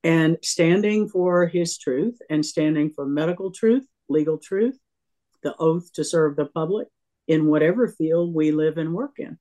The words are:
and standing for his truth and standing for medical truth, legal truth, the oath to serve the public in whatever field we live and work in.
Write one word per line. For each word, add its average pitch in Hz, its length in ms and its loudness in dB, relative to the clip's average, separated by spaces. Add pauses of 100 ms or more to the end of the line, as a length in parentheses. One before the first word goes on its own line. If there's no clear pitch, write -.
and 165 380 2
standing 208 640 2
for 180 400 2
his 170 300 -2
truth 160 400 -2 (120)
and 156 160 0
standing 156 480 0
for 143 120 -8
medical 175 460 -4
truth, 233 340 2 (240)
legal 156 280 0
truth, 226 400 -2 (680)
the 139 140 -6
oath 165 360 0
to 151 100 -4
serve 156 320 0
the 147 100 -2
public 170 420 -4 (400)
in 156 180 2
whatever 160 420 2
field 170 460 -2
we 156 180 2
live 156 260 0
and 160 160 -4
work 269 240 -6
in. - 240 -12